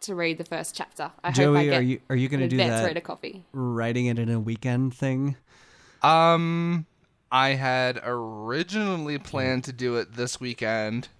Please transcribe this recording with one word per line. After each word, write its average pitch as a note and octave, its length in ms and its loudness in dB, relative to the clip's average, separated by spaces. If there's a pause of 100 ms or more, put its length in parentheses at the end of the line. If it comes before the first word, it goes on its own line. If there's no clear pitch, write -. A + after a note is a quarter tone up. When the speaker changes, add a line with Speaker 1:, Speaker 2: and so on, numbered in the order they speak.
Speaker 1:
to G3 160 -8
read E3 220 0
the F3 60 -6
first E3 300 -8
chapter. - 380 -8 (100)
I F3+ 80 -2
Speaker 2:
Joey, C3 140 4
Speaker 1:
hope D3 140 6
I D3 80 4
get C#3+ 120 2
Speaker 2:
are B2+ 40 2
you, B2+ 180 0 (100)
are C3+ 60 0
you B2+ 120 2
gonna C3+ 140 0
Speaker 1:
an C3 60 0
Speaker 2:
do B2+ 80 0
Speaker 1:
advance A#2 240 2
Speaker 2:
that A2+ 80 2
Speaker 1:
reader D#3+ 120 -4
copy. - 520 -12
Speaker 2:
writing B2 540 0
it A#2 120 0
in A2+ 100 0
a A#2 120 0
weekend B2 540 -2
thing? C3+ 420 -2 (680)
Speaker 3:
Um, E3 840 4 (440)
I C3 200 4
had C3 520 0
originally D3 1160 -4
planned C3 480 -2
to C3+ 60 -10
do B2 220 -2
it A2+ 200 -4
this B2 260 -6
weekend. A2+ 680 -4 (140)